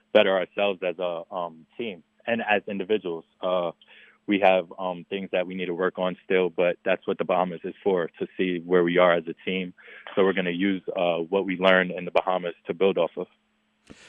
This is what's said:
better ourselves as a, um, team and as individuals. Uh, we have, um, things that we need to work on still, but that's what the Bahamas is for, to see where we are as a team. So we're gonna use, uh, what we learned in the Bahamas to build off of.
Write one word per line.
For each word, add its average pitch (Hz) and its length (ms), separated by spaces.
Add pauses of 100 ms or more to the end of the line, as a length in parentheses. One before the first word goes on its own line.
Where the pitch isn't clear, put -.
(140)
better 101 240
ourselves 95 460
as 87 160
a, 87 320
um, 85 340 (120)
team 98 260 (240)
and 117 200
as 104 200
individuals. 95 580 (160)
Uh, 90 300 (560)
we 101 140
have, 92 360
um, 90 320
things 98 220
that 90 160
we 92 80
need 92 100
to 90 80
work 90 240
on 92 260
still, 92 260
but 87 360
that's 95 220
what 95 100
the 85 80
Bahamas 90 380
is 90 200
for, 87 260 (100)
to 92 80 (100)
see 90 220
where 87 240
we 87 140
are 90 160
as 85 140
a 80 60 (100)
team. 92 300 (420)
So 98 80
we're 95 100
gonna 90 180
use, 92 320 (120)
uh, 87 220
what 87 280
we 92 120
learned 92 340
in 90 140
the 85 60
Bahamas 90 420 (140)
to 101 60
build 92 240
off 82 200
of. 87 100 (800)